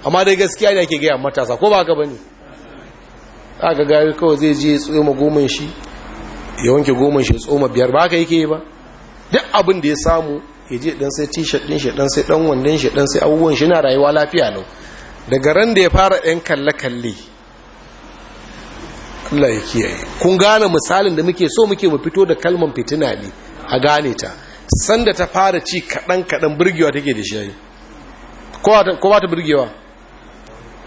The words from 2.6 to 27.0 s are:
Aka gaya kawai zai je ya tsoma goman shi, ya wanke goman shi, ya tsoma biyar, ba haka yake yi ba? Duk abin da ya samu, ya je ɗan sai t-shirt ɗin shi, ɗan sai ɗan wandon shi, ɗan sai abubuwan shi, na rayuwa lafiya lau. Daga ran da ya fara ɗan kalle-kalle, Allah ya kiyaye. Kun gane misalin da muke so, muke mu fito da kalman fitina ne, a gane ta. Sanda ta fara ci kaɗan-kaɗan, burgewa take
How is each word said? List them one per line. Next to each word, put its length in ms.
Aka 240
gaya 280
kawai 240
zai 160
je 180
ya 80
tsoma 340
goman 340
shi, 200
ya 100
wanke 200
goman 300
shi, 100
ya 60
tsoma 280
biyar, 240
ba 100
haka 160
yake 180
yi 120
ba? 120
Duk 120
abin 280
da 60
ya 80
samu, 460
ya 100
je 120
ɗan 200
sai 160
t-shirt 400
ɗin 120
shi, 120
ɗan 180
sai 140
ɗan 240
wandon 300
shi, 120
ɗan 180
sai 180
abubuwan 300
shi, 120
na 140
rayuwa 300
lafiya 400
lau. 120
Daga 240
ran 200
da 80
ya 80
fara 340
ɗan 200
kalle-kalle, 720
Allah 220
ya 60
kiyaye. 460
Kun 160
gane 320
misalin 460
da 80
muke 260
so, 160
muke 240
mu 80
fito 300
da 80
kalman 400
fitina 400
ne, 140
a 120
gane 340
ta. 160
Sanda 280
ta 120
fara 360
ci 200
kaɗan-kaɗan, 760
burgewa 340
take 240